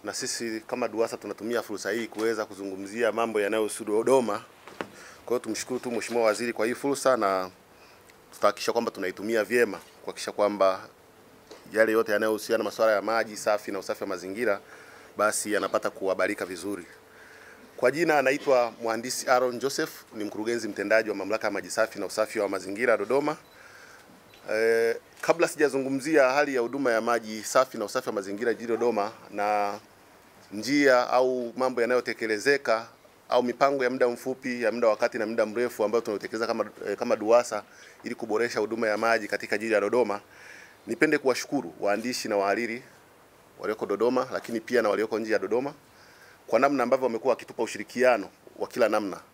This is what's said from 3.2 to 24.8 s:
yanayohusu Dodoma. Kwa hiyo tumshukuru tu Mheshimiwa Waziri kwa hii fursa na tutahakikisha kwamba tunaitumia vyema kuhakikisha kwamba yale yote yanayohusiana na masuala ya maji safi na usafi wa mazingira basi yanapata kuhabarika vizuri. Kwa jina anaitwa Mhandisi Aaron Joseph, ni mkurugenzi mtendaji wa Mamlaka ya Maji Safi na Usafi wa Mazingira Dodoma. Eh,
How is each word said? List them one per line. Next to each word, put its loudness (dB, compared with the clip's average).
yanayohusu -2
Dodoma. 2
Kwa -16
hiyo 0
tumshukuru -6
tu -6
Mheshimiwa 0
Waziri 2
kwa -2
hii 0
fursa 0
na 0
tutahakikisha 0
kwamba 0
tunaitumia -2
vyema 2
kuhakikisha -10
kwamba 2
yale 4
yote 2
yanayohusiana 0
na 0
masuala 2
ya 2
maji -2
safi -2
na -4
usafi -6
wa -8
mazingira -2
basi 0
yanapata 0
kuhabarika -2
vizuri. -8
Kwa 6
jina 4
anaitwa 4
Mhandisi -4
Aaron 4
Joseph, -2
ni -6
mkurugenzi -4
mtendaji 2
wa -2
Mamlaka -2
ya 0
Maji -6
Safi -2
na -6
Usafi -2
wa 0
Mazingira 0
Dodoma. 0
Eh, 2